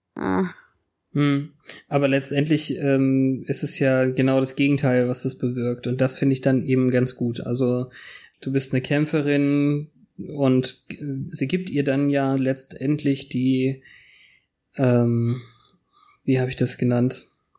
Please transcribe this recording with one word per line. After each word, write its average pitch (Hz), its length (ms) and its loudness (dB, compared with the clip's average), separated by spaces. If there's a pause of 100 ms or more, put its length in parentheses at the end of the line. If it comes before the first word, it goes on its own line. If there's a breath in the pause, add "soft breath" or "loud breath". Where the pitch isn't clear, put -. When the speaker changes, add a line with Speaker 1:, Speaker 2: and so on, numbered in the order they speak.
(160)
Speaker 1:
Äh. - 280 0 (680 loud breath)
Speaker 2:
Hm. 143 400 0 (360 loud breath)
Aber 143 200 2
letztendlich, 143 680 0
ähm, 135 680 2
ist - 160 -4
es - 160 -4
ja 131 280 2
genau 131 340 2
das 131 160 -2
Gegenteil, 135 520 2
was 123 140 -4
das 131 160 -4
bewirkt. 123 480 -4
Und 127 140 -2
das 127 180 0
finde 139 140 2
ich 131 80 -2
dann 131 220 2
eben 127 280 2
ganz 127 240 2
gut. 117 260 -4
Also 123 500 -2 (500 loud breath)
du 135 100 -6
bist 135 220 -2
eine 131 100 0
Kämpferin 143 1080 0 (280)
und 131 640 0 (460)
sie - 180 -4
gibt 180 240 -4
ihr 143 140 0
dann 143 260 0
ja 135 240 0
letztendlich 135 920 -2
die, 131 540 0 (920 soft breath)
ähm, 120 640 2 (840 loud breath)
wie 131 160 2
hab 127 80 -2
ich 131 80 -8
das - 220 0
genannt? 123 480 0 (320)